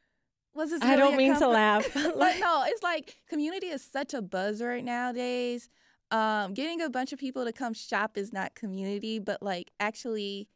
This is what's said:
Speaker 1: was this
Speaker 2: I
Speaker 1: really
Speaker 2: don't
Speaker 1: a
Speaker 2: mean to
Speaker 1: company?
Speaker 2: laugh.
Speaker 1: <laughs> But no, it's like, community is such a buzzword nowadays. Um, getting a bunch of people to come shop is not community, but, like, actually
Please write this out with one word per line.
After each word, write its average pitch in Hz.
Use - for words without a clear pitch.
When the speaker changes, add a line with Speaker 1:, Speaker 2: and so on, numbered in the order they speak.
Speaker 1:
was 302
this 320
Speaker 2:
I 262
Speaker 1:
really 262
Speaker 2:
don't 277
Speaker 1:
a -
Speaker 2:
mean 269
to -
Speaker 1:
company? 247
Speaker 2:
laugh. 214
Speaker 1:
<laughs> -
But 330
no, 339
it's 453
like, 330
community 349
is 311
such -
a 240
buzzword 214
nowadays. 247
Um, 214
getting 330
a 320
bunch 254
of 269
people 254
to 233
come 233
shop 214
is 202
not 190
community, 202
but, 202
like, 185
actually 208